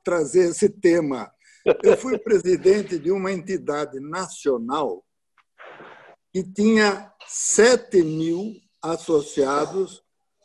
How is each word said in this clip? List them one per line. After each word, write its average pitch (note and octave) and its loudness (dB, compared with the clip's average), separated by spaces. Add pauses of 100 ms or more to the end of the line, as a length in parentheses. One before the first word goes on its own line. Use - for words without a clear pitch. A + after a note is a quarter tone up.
trazer F3 0
esse G3+ 0
tema. D#3 0 (520)
Eu - 6
fui B3+ -4
presidente F#3 0
de D3+ -4
uma F#3+ -2
entidade D3 -6
nacional C#3 -4 (1300)
que F#3 -6
tinha G#3 0 (160)
sete A#3+ 2
mil E3 -4 (260)
associados, D3+ -2 (420)